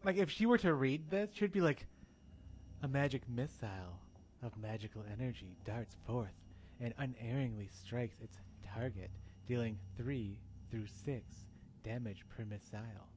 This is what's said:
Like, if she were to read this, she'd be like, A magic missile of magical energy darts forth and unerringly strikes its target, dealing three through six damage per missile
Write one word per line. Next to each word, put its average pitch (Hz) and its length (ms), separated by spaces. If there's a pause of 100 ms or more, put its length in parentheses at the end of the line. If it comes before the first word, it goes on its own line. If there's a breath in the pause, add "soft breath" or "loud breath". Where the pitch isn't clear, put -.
Like, 185 140
if 190 120
she 208 160
were 233 140
to 180 140
read 143 360
this, 208 240
she'd 208 180
be 196 100
like, 151 260 (960 loud breath)
A 147 40
magic 135 400
missile 98 720 (440)
of 113 140
magical 107 540
energy 104 520
darts 110 320 (100)
forth 117 280 (460 loud breath)
and 117 180
unerringly 120 760
strikes - 480
its 110 180 (360)
target, 113 360 (380 loud breath)
dealing 117 320 (180)
three 113 420 (300)
through 107 180
six - 580 (380 loud breath)
damage 110 460
per - 160
missile 104 720